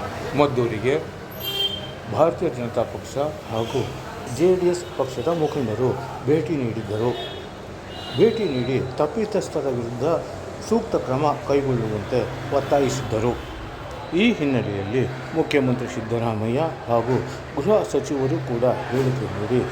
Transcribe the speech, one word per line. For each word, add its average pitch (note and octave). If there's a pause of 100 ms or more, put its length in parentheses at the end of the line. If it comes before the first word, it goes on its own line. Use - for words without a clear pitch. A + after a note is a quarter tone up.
(380)
ಮದ್ದೂರಿಗೆ B2+ (1080)
ಭಾರತೀಯ D#3+
ಜನತಾ A#2+
ಪಕ್ಷ G#2 (340)
ಹಾಗೂ A#2 (540)
ಜೆ F3+
ಡಿ F3
ಎಸ್ F3 (140)
ಪಕ್ಷದ B2+
ಮುಖಂಡರು B2+ (280)
ಭೇಟಿ D#3
ನೀಡಿದ್ದರು. A2 (1080)
ಭೇಟಿ A3
ನೀಡಿ B2+ (160)
ತಪ್ಪಿತಸ್ಥರ E3+
ವಿರುದ್ಧ A#2+ (640)
ಸೂಕ್ತ A3
ಕ್ರಮ C3+ (220)
ಕೈಗೊಳ್ಳುವಂತೆ A#2+ (360)
ಒತ್ತಾಯಿಸಿದ್ದರು. B2 (640)
ಈ A3
ಹಿನ್ನೆಲೆಯಲ್ಲಿ A2 (280)
ಮುಖ್ಯಮಂತ್ರಿ B2+
ಸಿದ್ದರಾಮಯ್ಯ A2+ (280)
ಹಾಗೂ A#2 (460)
ಗೃಹ G3+
ಸಚಿವರು C#3
ಕೂಡ A#2+
ಹೇಳಿಕೆ B2
ನೀಡಿ, A2+